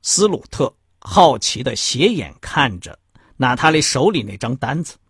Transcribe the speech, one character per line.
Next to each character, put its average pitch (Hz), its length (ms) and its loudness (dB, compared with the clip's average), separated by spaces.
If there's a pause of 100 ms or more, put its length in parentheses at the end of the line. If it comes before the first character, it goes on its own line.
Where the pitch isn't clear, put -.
斯 208 260 2
鲁 175 220 -4
特 - 260 -4 (220)
好 151 400 4
奇 - 240 -6
地 120 120 -4
斜 147 340 0
眼 117 340 -4
看 120 380 -2
着 - 180 -18 (400)
娜 127 180 0
塔 160 140 4
莉 156 100 2
手 143 300 2
里 156 120 -2
那 101 140 -12
张 117 200 -4
单 139 280 -4
子 - 140 -16 (120)